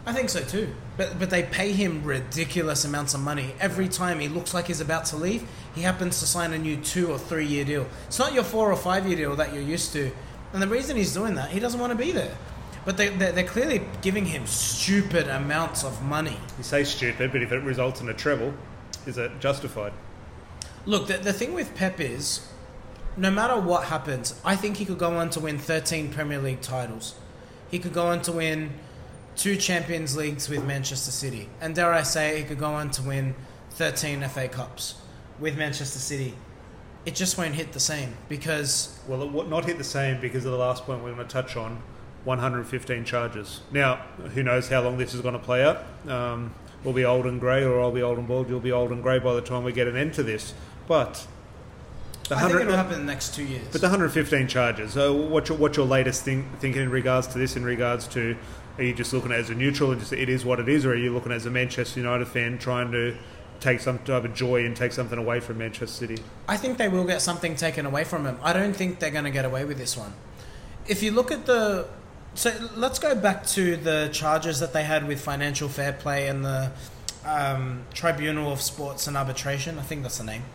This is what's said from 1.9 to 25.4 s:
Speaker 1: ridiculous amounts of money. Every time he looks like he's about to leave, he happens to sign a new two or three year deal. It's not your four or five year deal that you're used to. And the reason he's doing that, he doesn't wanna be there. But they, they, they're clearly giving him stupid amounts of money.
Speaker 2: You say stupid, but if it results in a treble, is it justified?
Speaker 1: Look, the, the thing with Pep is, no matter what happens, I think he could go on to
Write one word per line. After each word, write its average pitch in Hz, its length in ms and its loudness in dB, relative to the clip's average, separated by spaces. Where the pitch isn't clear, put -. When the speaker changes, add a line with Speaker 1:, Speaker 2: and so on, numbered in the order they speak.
Speaker 1:
ridiculous 147 800 0
amounts 147 300 0
of 139 60 0
money. 139 400 -2
Every 190 280 2
time 180 320 0
he 147 80 0
looks 170 240 -4
like 175 140 0
he's 165 140 -2
about - 260 0
to 151 100 -2
leave, 185 320 0
he 156 60 -4
happens 180 400 2
to 160 60 0
sign 170 260 2
a 160 60 -2
new 156 180 0
two 175 340 0
or 139 80 0
three 156 280 0
year 143 180 2
deal. 139 220 2
It's - 100 -2
not 285 160 4
your 247 100 6
four 220 260 4
or 180 60 6
five 190 300 2
year 180 100 4
deal 143 200 0
that 147 180 0
you're 143 80 -4
used 151 320 -2
to. 143 160 2
And 190 80 -2
the 196 80 2
reason 262 300 0
he's 165 160 2
doing 208 220 0
that, 139 140 -4
he 185 100 0
doesn't 240 200 0
wanna 240 140 0
be 262 180 0
there. - 240 -2
But 190 100 0
they, 202 140 4
they, 185 220 2
they're 180 120 2
clearly 240 380 2
giving 190 240 2
him 156 220 -2
stupid 170 800 2
amounts 143 560 0
of 123 180 -4
money. 147 360 0
Speaker 2:
You 131 80 -8
say 147 200 4
stupid, 127 460 0
but 131 120 2
if 117 100 0
it 131 100 0
results 131 380 0
in 120 80 -4
a 110 60 -4
treble, 143 400 0
is 123 120 -4
it 120 200 -2
justified? 131 540 -2
Speaker 1:
Look, 202 220 0
the, 185 100 0
the 196 160 0
thing 247 180 -2
with 349 220 -4
Pep 185 260 0
is, 135 480 -2
no 190 120 4
matter 220 300 4
what 175 240 4
happens, 127 640 -2
I 196 100 4
think 202 220 -2
he 208 80 -2
could 185 100 -2
go 170 220 2
on 165 120 2
to 160 100 -2